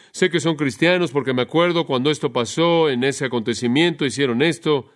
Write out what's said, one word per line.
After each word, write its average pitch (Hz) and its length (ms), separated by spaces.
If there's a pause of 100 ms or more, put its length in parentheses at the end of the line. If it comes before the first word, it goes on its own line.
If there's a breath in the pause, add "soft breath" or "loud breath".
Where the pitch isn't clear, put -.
(140)
sé 180 160
que 165 100
son 156 160
cristianos 165 560
porque 131 220
me 127 80
acuerdo 170 440
cuando 135 240
esto 143 220
pasó, 160 580
en 123 140
ese 139 220
acontecimiento 123 800
hicieron 123 360
esto." 151 540